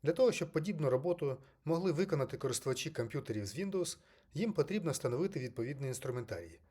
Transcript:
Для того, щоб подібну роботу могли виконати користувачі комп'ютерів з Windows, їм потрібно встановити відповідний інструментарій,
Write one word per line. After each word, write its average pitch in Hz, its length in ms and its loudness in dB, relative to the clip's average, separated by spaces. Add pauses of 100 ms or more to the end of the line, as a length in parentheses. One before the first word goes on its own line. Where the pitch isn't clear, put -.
Для 147 80 4
того, 240 200 6
щоб 160 200 -2
подібну 156 380 0
роботу 139 480 2 (280)
могли 165 260 2
виконати 147 460 0
користувачі 131 520 0
комп'ютерів 117 560 -2
з 107 140 -8
Windows, 190 380 -2 (360)
їм 208 200 0
потрібно 165 380 2
встановити 135 480 0
відповідний 127 480 -4
інструментарій, 120 720 -6 (120)